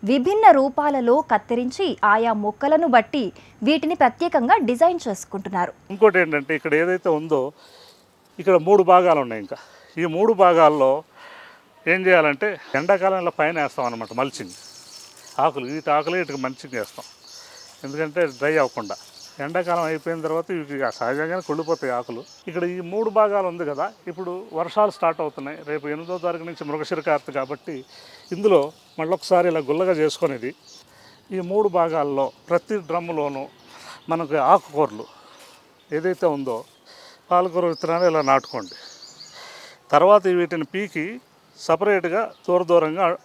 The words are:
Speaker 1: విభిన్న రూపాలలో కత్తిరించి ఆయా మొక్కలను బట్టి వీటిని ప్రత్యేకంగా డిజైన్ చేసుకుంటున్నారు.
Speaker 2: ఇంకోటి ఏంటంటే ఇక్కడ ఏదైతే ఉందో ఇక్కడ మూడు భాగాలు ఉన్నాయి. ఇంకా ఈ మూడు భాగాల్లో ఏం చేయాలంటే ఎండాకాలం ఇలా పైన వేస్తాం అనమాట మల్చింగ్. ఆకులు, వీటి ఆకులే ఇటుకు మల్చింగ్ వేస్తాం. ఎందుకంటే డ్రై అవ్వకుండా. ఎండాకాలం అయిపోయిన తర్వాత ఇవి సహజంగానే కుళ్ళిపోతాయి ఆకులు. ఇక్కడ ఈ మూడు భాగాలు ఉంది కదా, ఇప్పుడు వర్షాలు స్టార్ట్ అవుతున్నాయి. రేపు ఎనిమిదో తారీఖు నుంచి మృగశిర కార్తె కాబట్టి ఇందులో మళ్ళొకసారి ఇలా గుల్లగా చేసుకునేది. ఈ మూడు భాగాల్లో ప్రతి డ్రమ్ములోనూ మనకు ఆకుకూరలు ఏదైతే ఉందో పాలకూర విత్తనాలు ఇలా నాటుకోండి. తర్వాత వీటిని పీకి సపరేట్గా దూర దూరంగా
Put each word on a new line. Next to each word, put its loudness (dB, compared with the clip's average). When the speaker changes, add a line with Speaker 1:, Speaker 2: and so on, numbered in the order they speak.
Speaker 1:
విభిన్న 6
రూపాలలో 2
కత్తిరించి -2
ఆయా 4
మొక్కలను 0
బట్టి 0
వీటిని 0
ప్రత్యేకంగా 2
డిజైన్ 0
చేసుకుంటున్నారు. -6
Speaker 2:
ఇంకోటి 4
ఏంటంటే 0
ఇక్కడ -2
ఏదైతే 0
ఉందో 0
ఇక్కడ 4
మూడు 6
భాగాలు 6
ఉన్నాయి. -4
ఇంకా -12
ఈ -2
మూడు 2
భాగాల్లో 6
ఏం 0
చేయాలంటే 2
ఎండాకాలం 2
ఇలా -2
పైన 0
వేస్తాం -4
అనమాట -8
మల్చింగ్. -6
ఆకులు, -2
వీటి -6
ఆకులే -2
ఇటుకు -8
మల్చింగ్ -10
వేస్తాం. -12
ఎందుకంటే -4
డ్రై -2
అవ్వకుండా. -2
ఎండాకాలం -4
అయిపోయిన -6
తర్వాత -4
ఇవి -6
సహజంగానే -4
కుళ్ళిపోతాయి -4
ఆకులు. -8
ఇక్కడ -6
ఈ -6
మూడు -4
భాగాలు 0
ఉంది -8
కదా, -6
ఇప్పుడు -10
వర్షాలు 0
స్టార్ట్ -2
అవుతున్నాయి. -8
రేపు -8
ఎనిమిదో -8
తారీఖు -6
నుంచి -12
మృగశిర -6
కార్తె -2
కాబట్టి -8
ఇందులో 2
మళ్ళొకసారి 0
ఇలా 0
గుల్లగా -2
చేసుకునేది. -2
ఈ -6
మూడు 0
భాగాల్లో 0
ప్రతి -2
డ్రమ్ములోనూ -6
మనకు -2
ఆకుకూరలు 0
ఏదైతే -4
ఉందో -4
పాలకూర 0
విత్తనాలు -2
ఇలా 2
నాటుకోండి. 0
తర్వాత 6
వీటిని 0
పీకి -8
సపరేట్గా 0
దూర 2
దూరంగా 2